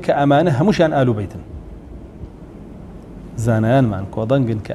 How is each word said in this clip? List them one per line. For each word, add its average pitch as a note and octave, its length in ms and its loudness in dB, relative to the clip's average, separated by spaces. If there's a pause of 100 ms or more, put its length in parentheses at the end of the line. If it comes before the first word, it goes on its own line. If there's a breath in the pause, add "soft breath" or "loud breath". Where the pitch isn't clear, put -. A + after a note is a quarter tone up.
کە - 140 2
ئەمانە C#3+ 400 6
هەمووشیان E3 340 4
ئال C#3 160 4
و A#2+ 60 2
بەیتن. G2 280 -6 (1900)
زانایانمان A2 680 2 (100)
کۆدەنگن A2+ 520 0
کە - 80 -8